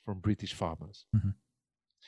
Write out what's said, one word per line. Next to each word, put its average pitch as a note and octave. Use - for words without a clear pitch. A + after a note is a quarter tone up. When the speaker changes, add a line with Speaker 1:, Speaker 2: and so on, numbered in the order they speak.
Speaker 1:
from F#2+
British G2+
farmers. F2
Speaker 2:
Uhum. G2+